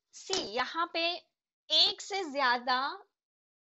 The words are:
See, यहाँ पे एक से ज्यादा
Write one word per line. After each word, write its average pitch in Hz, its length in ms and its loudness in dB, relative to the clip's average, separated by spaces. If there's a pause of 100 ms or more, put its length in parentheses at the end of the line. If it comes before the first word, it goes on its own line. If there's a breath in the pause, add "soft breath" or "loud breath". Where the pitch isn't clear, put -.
(140)
See, 381 260 -4 (140)
यहाँ 320 380 0
पे 330 120 2 (640)
एक 349 320 4
से 392 220 -4 (100)
ज्यादा 254 480 2 (960)